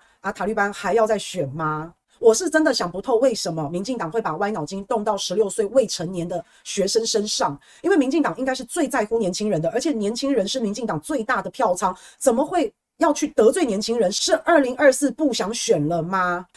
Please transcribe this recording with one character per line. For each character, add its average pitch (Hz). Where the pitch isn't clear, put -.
啊， 180
塔 185
利 214
班 208
还 196
要 220
再 214
选 175
吗？ 156
我 220
是 330
真 311
的 294
想 175
不 185
透 247
为 240
什 175
么 160
民 175
进 247
党 170
会 220
把 175
歪 202
脑 151
筋 196
动 220
到 214
十 180
六 208
岁 -
未 240
成 175
年 175
的 175
学 190
生 220
身 214
上， 170
因 339
为 392
民 262
进 311
党 208
应 262
该 262
是 262
最 285
在 240
乎 226
年 196
轻 214
人 165
的， 220
而 220
且 311
年 214
轻 277
人 208
是 262
民 214
进 240
党 185
最 285
大 220
的 180
票 185
仓， 185
怎 247
么 262
会 330
要 302
去 294
得 226
罪 349
年 214
轻 233
人？ 190
是 320
二 330
零 254
二 294
四 262
不 277
想 208
选 180
了 170
吗？ 180